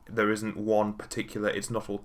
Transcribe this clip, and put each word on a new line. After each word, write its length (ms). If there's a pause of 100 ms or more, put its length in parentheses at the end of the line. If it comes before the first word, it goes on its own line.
(120)
there 200
isn't 240
one 360
particular, 560
it's 220
not 180
all, 160